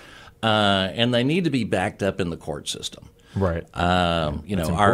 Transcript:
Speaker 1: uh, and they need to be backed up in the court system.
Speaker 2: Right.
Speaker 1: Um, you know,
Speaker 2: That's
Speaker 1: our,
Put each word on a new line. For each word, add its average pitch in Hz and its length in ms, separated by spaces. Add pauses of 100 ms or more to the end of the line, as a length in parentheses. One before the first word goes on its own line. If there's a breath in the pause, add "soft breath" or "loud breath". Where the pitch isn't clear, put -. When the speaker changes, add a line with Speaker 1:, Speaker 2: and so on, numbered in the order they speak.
(440 loud breath)
Speaker 1:
uh, 101 500
and 120 200
they 120 100
need 165 220
to 160 40
be 131 140
backed 98 400
up 95 180
in 85 80
the 78 80
court 73 320
system. - 400 (260 soft breath)
Speaker 2:
Right. 87 280 (140)
Speaker 1:
Um, 85 680
you 98 100
know, 82 100
Speaker 2:
That's 85 120
Speaker 1:
our, 101 160